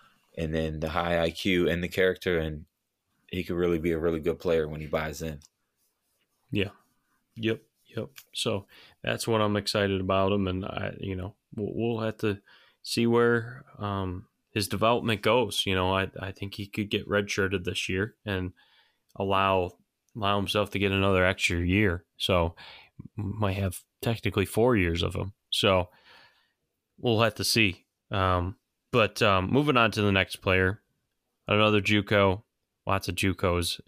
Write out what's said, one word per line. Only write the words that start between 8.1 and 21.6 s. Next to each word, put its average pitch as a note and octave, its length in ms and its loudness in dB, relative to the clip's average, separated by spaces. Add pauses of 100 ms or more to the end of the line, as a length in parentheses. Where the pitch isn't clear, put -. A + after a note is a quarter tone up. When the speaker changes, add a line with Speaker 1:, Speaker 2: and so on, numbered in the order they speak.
Speaker 2:
So G#2 340 -4 (360)
that's - 240 -4
what A2+ 140 2
I'm G#2 160 2
excited G2+ 440 0
about F#2+ 300 2
him, G2+ 160 2
and F#2 180 -4
I, - 360 -6
you F#2+ 160 -6
know, F#2 180 -10 (220)
we'll, G#2 180 -4
we'll A2+ 260 -2
have A2 180 -4
to G2+ 200 -2 (460)
see A#2 240 0
where, A#2 560 2 (140)
um, G2 480 -6 (240)
his G#2 180 -2
development A2 520 0
goes. A2 460 0
You G2 80 0
know, F#2 180 2
I, F#2+ 180 0 (100)
I F#2+ 100 -8
think G2 240 -12
he G2+ 120 -10
could G2+ 220 -6
get G#2 200 -4
redshirted G2 560 -2
this F2 240 -6
year F#2+ 260 -2 (100)
and F#2 280 -4 (640)
allow, G2 560 0 (420)
allow G2+ 220 0
himself G2+ 340 0
to - 80 -6
get G2 140 2
another G2 320 4
extra F#2 340 0
year. F2+ 460 2 (120)